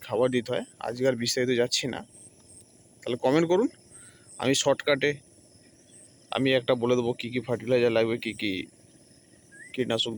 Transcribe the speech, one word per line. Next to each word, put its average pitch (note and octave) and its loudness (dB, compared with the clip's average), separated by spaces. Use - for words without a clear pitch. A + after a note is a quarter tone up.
খাবার B2 2
দিতে A#2 0
হয়, F3 -4
আজকে B2 -4
আর A#2+ -2
বিস্তারিত B2 -2
যাচ্ছি B2+ 0
না। - -8
তাহলে A#2+ -4
কমেন্ট D3+ 4
করুন, G#3+ 2
আমি C3+ 4
শর্টকাটে C#3+ 2
আমি C3 2
একটা B2+ 0
বলে B2 4
দেবো A#2+ 0
কী A#2+ -8
কী B2 -2
ফার্টিলাইজার A#2+ 2
লাগবে, A2+ 2
কী A2 -4
কী G#2 -2
কীটনাশক A#2 -2